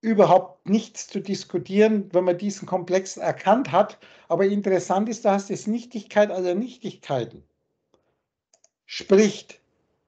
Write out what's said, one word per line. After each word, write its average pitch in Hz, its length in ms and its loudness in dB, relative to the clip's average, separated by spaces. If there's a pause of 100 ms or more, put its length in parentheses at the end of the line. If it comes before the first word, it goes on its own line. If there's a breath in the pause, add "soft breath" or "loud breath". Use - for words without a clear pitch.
überhaupt 185 680 2
nichts 220 400 -2
zu 202 120 -8
diskutieren, 196 920 0
wenn 180 120 2
man 180 140 2
diesen 202 300 -8
Komplex 185 500 -4
erkannt 185 540 0
hat. 196 280 0 (280 soft breath)
Aber 175 180 0
interessant 196 640 0
ist, 226 160 -8
da 202 80 4
hast 196 160 -4
du 202 40 -6
jetzt 151 140 -8
Nichtigkeit 208 640 -2
aller 180 240 -4
Nichtigkeiten. 185 880 -8 (1400)
Spricht - 760 0 (460)